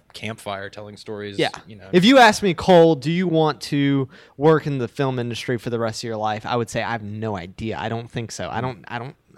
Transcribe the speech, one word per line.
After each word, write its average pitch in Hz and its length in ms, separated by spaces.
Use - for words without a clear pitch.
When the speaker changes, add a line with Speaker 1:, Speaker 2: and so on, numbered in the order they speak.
Speaker 1:
campfire 101 560
telling 104 300
stories, 104 400
Speaker 2:
Yeah. 147 100
Speaker 1:
you 110 100
know. 95 160
Speaker 2:
If 180 120
you 262 140
ask 220 240
me, 196 100
"Cole, 165 420
do 139 160
you 180 160
want 156 360
to 139 460
work 156 300
in 143 120
the 117 100
film 131 300
industry 120 380
for 120 140
the 117 80
rest 113 260
of 120 40
your 110 100
life?" 107 260
I 123 120
would 117 120
say, 117 140
"I 104 100
have 113 100
no 107 360
idea. 95 400
I 107 100
don't 117 220
think 117 220
so. 90 180
I 101 100
don't, 123 260
I 120 120
don't, 131 160